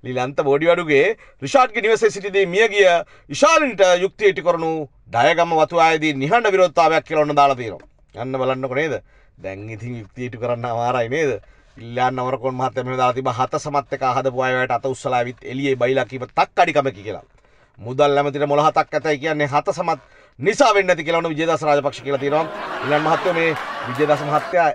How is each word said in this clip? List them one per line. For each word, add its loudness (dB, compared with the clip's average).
ලිලන්ත -4
බෝඩිවඩුගේ 4
රිෂාඩ්ගේ 2
නිවසේ 2
සිටිදී 0
මියගිය 4
ඉශාලින්ට 2
යුක්තිය 0
ඉටු -2
කරනු 0
ඩයගම 2
වතු 0
ආයේදී 2
නිහඬ 0
විරෝධතාවයක් 2
කියලා 0
ඔන්න -4
දාලා 4
තියෙනවා. -10
අන්න -8
බලන්නකො -2
නේද? -2
දැන් -14
ඉතින් -12
යුක්තිය -12
ඉටු -12
කරන්න -4
අමාරයි -2
නේද? -2
ඉල්ලාන් -4
නවරකෝන් -4
මහත්තයා -4
මෙහෙම -6
දාලා 2
තිබ්බා -4
"හත -4
සමත් -4
එක -6
අහදපු -2
අය 0
වලට -2
අත -6
උස්සලා -2
ඇවිත් -8
එළියේ -2
බයිලා 0
කීම -10
තක්කඩිකමකි" 0
කියලා. -10
මුදල් 2
ඇමතිට 0
මොළ 2
හතක් 2
ඇතයි -2
කියන්නේ -2
හත -2
සමත් -4
නිසා 2
වෙන්නේ 2
නැති -2
කියලා 0
ඔන්න -4
විජේදාස -2
රාජපක්ෂ 0
කියලා -4
තියෙනවා. 0
ඉල්ලාන් 0
මහත්තයෝ 0
මේ 0
විජේදාස 0
මහත්තයා 0